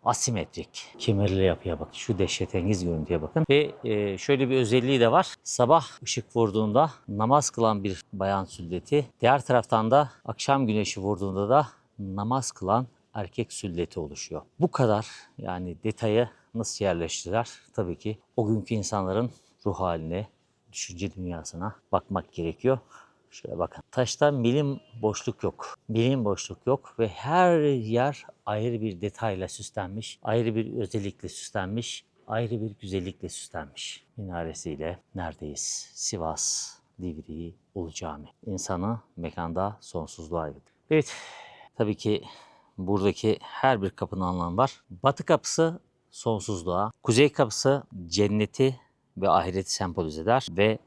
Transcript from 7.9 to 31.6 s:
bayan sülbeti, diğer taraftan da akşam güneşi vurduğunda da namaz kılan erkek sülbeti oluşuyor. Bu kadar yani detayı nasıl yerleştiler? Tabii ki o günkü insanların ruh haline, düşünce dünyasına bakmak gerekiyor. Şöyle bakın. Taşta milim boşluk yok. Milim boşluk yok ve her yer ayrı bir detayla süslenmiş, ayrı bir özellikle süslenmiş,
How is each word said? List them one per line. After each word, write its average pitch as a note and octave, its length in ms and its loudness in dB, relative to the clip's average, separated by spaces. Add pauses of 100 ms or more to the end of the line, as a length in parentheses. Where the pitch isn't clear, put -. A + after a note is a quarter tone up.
bayan F#2+ 320 0
sülbeti, F2+ 600 -2 (140)
diğer B2+ 240 6
taraftan A2+ 460 4
da C#3 200 6 (140)
akşam C3+ 420 0
güneşi G#2+ 340 0
vurduğunda G2 480 -2
da C#3 200 4 (300)
namaz G#2 540 -4
kılan A2 340 0 (280)
erkek G#2+ 380 -6
sülbeti F2 480 -4
oluşuyor. D2+ 420 -10 (180)
Bu E3+ 100 2
kadar A2 360 2 (320)
yani F2+ 460 -8
detayı A2+ 440 0 (260)
nasıl A2+ 300 -4
yerleştiler? F2+ 680 -2 (240)
Tabii F2 240 -4
ki G#2+ 200 -6 (180)
o A2+ 100 0
günkü A2 280 0
insanların G2+ 560 0 (360)
ruh F#2 140 -2
haline, F2 480 -2 (440)
düşünce F2+ 420 -8
dünyasına F2+ 640 -8 (160)
bakmak F#2+ 400 -2
gerekiyor. F2+ 460 0 (520)
Şöyle - 280 -12
bakın. - 320 -6
Taşta B2+ 400 2
milim C#3 500 2 (220)
boşluk G#2+ 400 -2
yok. - 360 -6 (100)
Milim A#2+ 360 2
boşluk G2 420 -2
yok - 320 -2
ve A2+ 100 2
her E3+ 520 4
yer C3 680 2 (200)
ayrı A2 340 -2
bir G2+ 200 -4
detayla G2 480 -4
süslenmiş, G2+ 760 -10
ayrı A2+ 320 0
bir G#2+ 200 -2
özellikle G2+ 540 -4
süslenmiş, - 760 -8 (220)